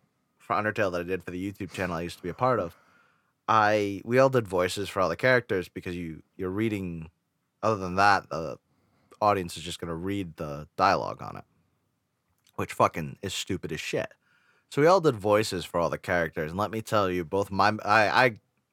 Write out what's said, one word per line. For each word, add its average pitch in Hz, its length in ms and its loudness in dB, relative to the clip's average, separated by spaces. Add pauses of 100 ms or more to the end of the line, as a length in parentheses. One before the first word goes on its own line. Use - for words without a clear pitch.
(380)
for - 180 -2
Undertale 104 360 0
that 87 80 -2
I 87 40 -4
did 90 200 -4
for - 60 -14
the 90 220 -8
YouTube 95 200 -12
channel 90 240 -4
I 82 60 -4
used 87 140 -10
to - 60 -18
be 90 60 -8
a 82 60 -8
part 123 260 0
of, 85 160 -6 (720)
I, 104 560 2
we 120 140 2
all 135 100 8
did 123 180 2
voices 92 420 0
for - 120 -2
all 90 80 4
the 85 80 -2
characters 117 520 2
because 92 280 -8
you, 82 260 -10 (140)
you're 92 140 -6
reading, 95 600 -4 (520)
other 110 140 2
than 92 200 -4
that, 98 320 4
the 76 300 -6 (640)
audience 101 360 2
is 80 60 -12
just 85 180 -10
gonna 85 140 -6
read 92 420 -6
the 73 400 -8
dialogue 80 460 2
on 50 140 -12
it, - 80 -16 (1120)
which 95 160 -6
fucking 80 500 0
is 98 120 -6
stupid 85 380 -6
as 76 80 -8
shit. - 280 -4 (640)
So 143 120 0
we 151 60 6
all 190 120 6
did 147 160 2
voices 104 480 2
for - 160 -2
all 82 80 2
the 69 80 -4
characters, 82 540 -2
and 90 100 -4
let 101 100 -2
me 110 120 -6
tell 101 280 0
you, 90 140 -2
both 95 260 -2
my, 95 180 2 (160)
I, 104 420 4
I 113 140 -4 (320)